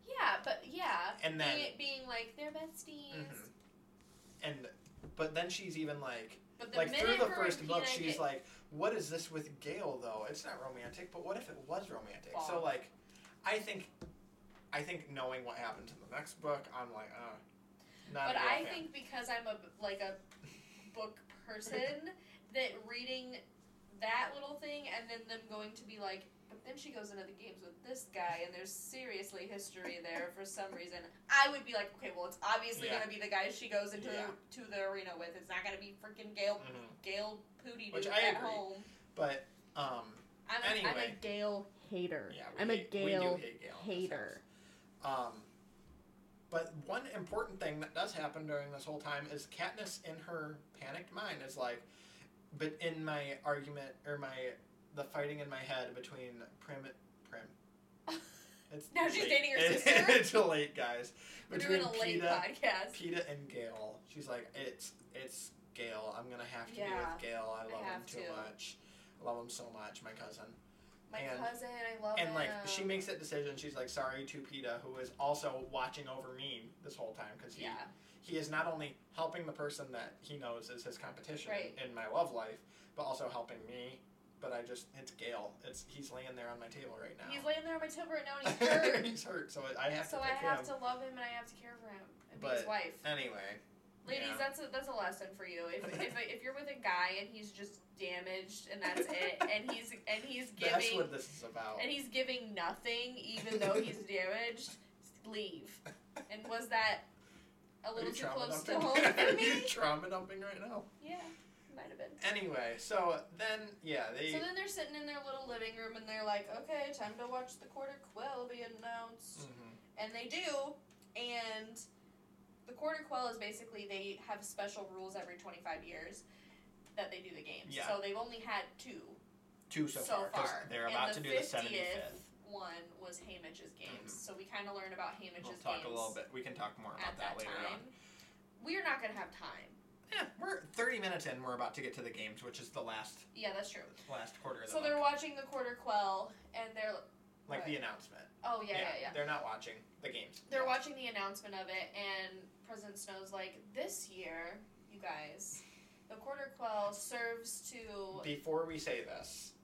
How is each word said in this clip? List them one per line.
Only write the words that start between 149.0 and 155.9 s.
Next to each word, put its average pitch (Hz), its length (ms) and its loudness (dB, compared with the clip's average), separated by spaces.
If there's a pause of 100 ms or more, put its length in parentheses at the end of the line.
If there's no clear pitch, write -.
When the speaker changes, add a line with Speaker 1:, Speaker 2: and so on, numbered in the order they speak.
Speaker 1:
yeah. 170 100 -4
Speaker 2:
they're 147 120 2
not 151 200 0
watching 110 300 -6 (260)
the 127 80 -4
games - 400 -8
Speaker 1:
They're 269 120 4
Speaker 2:
yet. 262 60 6
Speaker 1:
watching 262 280 2
the 262 120 -4
announcement 202 480 -4
of 190 140 -4
it, 190 260 -4
and 190 440 -4 (280)
President 202 320 -10
Snow's 190 320 -8
like, 185 300 -6 (120)
"This 294 360 -4
year, 175 500 -6 (320)
you - 80 -16
guys, 151 640 -8 (460)